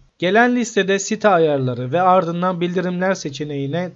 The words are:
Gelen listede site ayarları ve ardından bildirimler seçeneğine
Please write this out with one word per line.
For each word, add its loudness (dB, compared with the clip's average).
Gelen 2
listede 0
site 0
ayarları 2
ve 0
ardından 2
bildirimler -2
seçeneğine -6